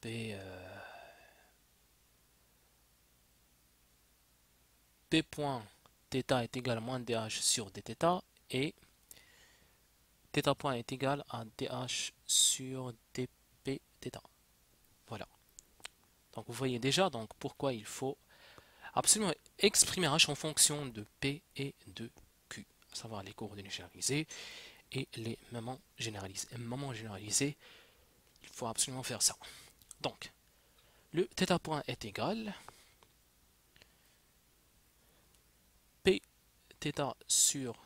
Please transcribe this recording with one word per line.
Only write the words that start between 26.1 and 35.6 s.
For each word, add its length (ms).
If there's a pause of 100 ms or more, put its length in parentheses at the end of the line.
Et 60
moments 340
généralisés, 640 (840)
il 60
faut 180
absolument 380
faire 180
ça. 140 (640)
Donc, 320 (800)
le 160
theta 320
point 260
est 180
égal 480 (3500)